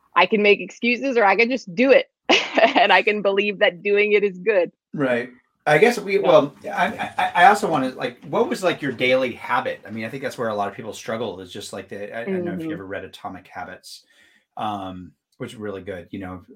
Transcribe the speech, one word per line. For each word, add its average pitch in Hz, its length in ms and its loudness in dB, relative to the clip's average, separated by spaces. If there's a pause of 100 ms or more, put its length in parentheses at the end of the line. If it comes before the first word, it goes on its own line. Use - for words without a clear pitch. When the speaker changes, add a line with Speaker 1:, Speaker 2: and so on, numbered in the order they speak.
(160)
Speaker 1:
I 185 120 4
can 208 140 0
make 202 200 4
excuses 240 560 -2
or 220 80 4
I 190 100 4
can 233 140 2
just 247 260 -6
do 254 160 4
it. - 180 6 (200)
<laughs> 392 160 2 (140)
And 202 320 4
I 185 120 6
can 208 180 0
believe 196 380 0
that 175 240 2
doing 208 300 2
it 202 100 4
is 185 160 -4
good. 180 320 0 (200)
Speaker 2:
Right. 123 380 -2 (380)
I 151 100 4
guess 226 220 4
we, 196 160 -4
Speaker 1:
So 202 80 2
Speaker 2:
well, 151 320 6 (100)
I, - 520 -4
I, 185 180 -2
I 180 100 8
also 202 240 6
wanna, 135 200 0
like, - 360 -8
what 196 240 0
was, 220 140 -6
like, - 180 0
your 139 100 -4
daily 127 420 0
habit? - 520 -4
I 98 60 -16
mean, 113 140 -8
I 113 40 -10
think 135 140 -10
that's 123 160 -8
where 117 80 -4
a 107 80 -4
lot 101 120 -2
of 98 60 -8
people 113 180 -12
struggle, 113 480 -8
is 92 140 -16
just, 104 180 -14
like, 98 160 -12
the, 104 300 -12
I, 117 40 -8
I - 40 -10
don't 190 200 -4
know 175 80 -6
if 175 80 -8
you 160 40 -10
Speaker 1:
Mm-hmm. 160 80 -8
Speaker 2:
ever 95 140 -12
read 95 160 -10
Atomic 92 440 -16
Habits, - 580 -16 (500)
um, 95 560 -10 (260)
which 117 160 -12
is 120 40 -18
really 101 260 -10
good. 90 260 -12
You 101 100 -10
know, 92 240 -12 (120)